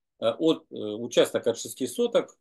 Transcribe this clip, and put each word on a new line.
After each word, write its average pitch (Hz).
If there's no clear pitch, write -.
а, 113
от, 160
э, -
участок 117
от 113
шести -
соток 240